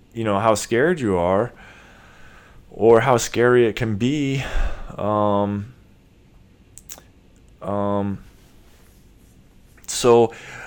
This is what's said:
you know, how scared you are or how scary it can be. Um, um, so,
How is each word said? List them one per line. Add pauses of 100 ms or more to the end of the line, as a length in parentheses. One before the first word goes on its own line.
(160)
you
know,
how
scared
you
are (1200)
or
how
scary
it
can
be. (540)
Um, (1900)
um, (1700)
so, (340)